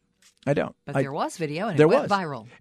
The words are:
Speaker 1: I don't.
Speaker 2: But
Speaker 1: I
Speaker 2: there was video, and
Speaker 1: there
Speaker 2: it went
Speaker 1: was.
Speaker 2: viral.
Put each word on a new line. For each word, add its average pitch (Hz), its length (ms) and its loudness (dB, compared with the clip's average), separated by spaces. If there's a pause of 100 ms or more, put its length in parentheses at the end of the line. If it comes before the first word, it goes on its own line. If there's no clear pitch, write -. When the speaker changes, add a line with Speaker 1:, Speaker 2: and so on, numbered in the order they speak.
(460)
Speaker 1:
I 143 100 0
don't. - 200 -2 (100)
Speaker 2:
But 143 100 -8
Speaker 1:
I 139 80 0
Speaker 2:
there 135 100 -4
was 233 240 -6
video, 160 300 -4
and 220 100 -4
Speaker 1:
there 151 80 8
Speaker 2:
it 160 40 6
went 254 200 2
Speaker 1:
was. - 20 2
Speaker 2:
viral. 151 360 -4 (140)